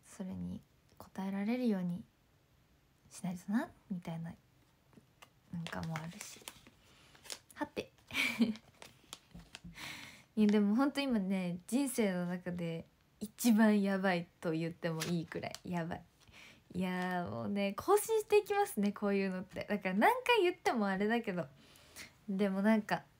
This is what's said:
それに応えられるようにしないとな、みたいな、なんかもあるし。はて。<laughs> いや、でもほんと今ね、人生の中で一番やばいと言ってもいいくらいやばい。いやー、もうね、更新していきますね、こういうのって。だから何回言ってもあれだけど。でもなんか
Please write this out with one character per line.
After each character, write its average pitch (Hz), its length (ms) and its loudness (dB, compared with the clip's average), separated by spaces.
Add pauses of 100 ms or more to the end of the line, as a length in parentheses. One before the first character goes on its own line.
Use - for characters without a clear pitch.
(180)
そ 202 60 -10
れ 185 100 -10
に 180 280 -8 (380)
応 - 60 -18 (160)
え 190 100 -4
ら 196 140 -2
れ 240 120 0
る 247 120 2
よ 196 100 2
う - 20 -2
に 180 220 -2 (1040)
し - 120 -16
な 185 100 -4
い 180 60 -6
と - 160 -12
な、 302 160 0 (200)
み 175 120 -6
た 170 120 -8
い 165 80 -6
な、 165 140 -10 (1200)
な 170 80 -8
ん - 20 -8
か 180 200 -6
も 160 140 -4
あ 156 100 -6
る 185 120 -14
し。 - 220 -14 (1120)
は 302 100 -4
て。 - 240 -8 (480)
<laughs> 226 40 2 (1900)
い 220 60 4
や、 208 60 8
で 208 120 6
も 208 160 4
ほ 269 100 4
ん 285 60 2
と 277 80 -2
今 262 200 2
ね、 185 480 -2
人 269 200 0
生 220 240 2
の 175 140 -2
中 180 260 -6
で 170 340 -6 (360)
一 233 320 2
番 208 280 6
や 196 160 2
ば 190 160 2
い 175 140 -2 (140)
と 175 100 -2
言 165 200 -2
っ - 20 -12
て 170 160 -4
も 160 140 -2
い 170 180 0
い 165 40 -6
く - 140 -8
ら - 80 -6 (160)
い - 80 -8
や 175 140 -2
ば 175 100 -6
い。 - 80 -14 (680)
い 180 80 -4
や 180 440 -2
ー、 202 60 -6
も 117 120 -6
う 208 60 -4
ね、 202 280 0
更 403 200 4
新 440 220 2
し 427 60 -4
て 415 140 4
い 403 40 2
き 403 100 -4
ま 403 140 2
す - 140 -4
ね、 202 100 2
こ 202 160 -4
う 202 80 2
い 196 100 0
う 190 40 -2
の 185 100 -6
っ 185 60 -10
て。 - 240 -10
だ 202 100 0
か 190 100 -4
ら 185 60 -2
何 302 160 6 (120)
回 480 200 4
言 359 80 4
っ 359 60 -6
て 370 160 0
も 214 140 2
あ 190 100 0
れ 208 100 2
だ 233 140 2
け 214 100 -4
ど。 170 160 -4 (800)
で 196 220 2
も 190 120 0
な 220 140 6
ん 208 60 4
か 175 240 -4 (140)